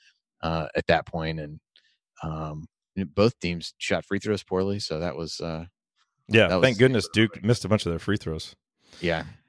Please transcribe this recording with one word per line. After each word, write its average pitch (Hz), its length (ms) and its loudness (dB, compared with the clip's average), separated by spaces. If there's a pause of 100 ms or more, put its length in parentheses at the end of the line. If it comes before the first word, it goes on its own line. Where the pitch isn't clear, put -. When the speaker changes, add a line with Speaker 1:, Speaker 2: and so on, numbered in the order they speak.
(420)
Speaker 1:
uh, 80 320 -2
at - 120 -2
that 82 200 2
point. 80 320 -4
And, 76 220 -12 (600)
um, 78 440 -8 (480)
both 107 260 2
teams 85 380 -6
shot 87 280 -2
free 98 120 -2
throws 104 240 -2
poorly. 98 380 -2
So 78 180 -6
that 82 180 -4
was, 80 240 -8
uh, 82 260 -8 (600)
Speaker 2:
Yeah, 107 200 6
Speaker 1:
that 90 140 2
Speaker 2:
thank 131 120 6
Speaker 1:
was 98 40 -2
Speaker 2:
goodness 127 340 6
Duke 107 320 0
missed 117 220 2
a - 20 -4
bunch 104 180 2
of 85 60 0
their 82 80 -4
free 101 160 -2
throws. - 400 -8 (440)
Speaker 1:
Yeah. 82 240 -2 (240)